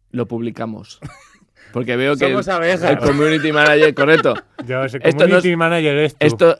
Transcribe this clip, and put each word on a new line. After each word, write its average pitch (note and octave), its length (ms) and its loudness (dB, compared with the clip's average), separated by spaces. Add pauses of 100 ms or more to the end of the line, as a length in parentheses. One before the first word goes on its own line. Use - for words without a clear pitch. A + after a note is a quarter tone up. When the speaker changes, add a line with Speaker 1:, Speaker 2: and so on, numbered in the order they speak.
(120)
Speaker 1:
Lo A#2+ 160 -6
publicamos. A2 720 -10 (720)
Porque A#2+ 240 -4
veo C3+ 180 0
que C#3 140 0
Speaker 2:
Somos C3 180 -2
Speaker 1:
el, F#3+ 80 -4
Speaker 2:
abejas. E3+ 340 -2
Speaker 1:
el C#3+ 100 2
community D3+ 520 0
manager, D3+ 420 4
correcto. C#3+ 400 2 (320)
Speaker 3:
Yo, B2+ 200 -4
ese C3 180 -8
Speaker 1:
Esto D#3 240 2
no F#3 80 4
es, F3+ 80 4
Speaker 3:
community F3 120 0
manager E3 420 0
eres D3+ 180 -2
tú. - 100 -2
Speaker 1:
esto, D3+ 340 2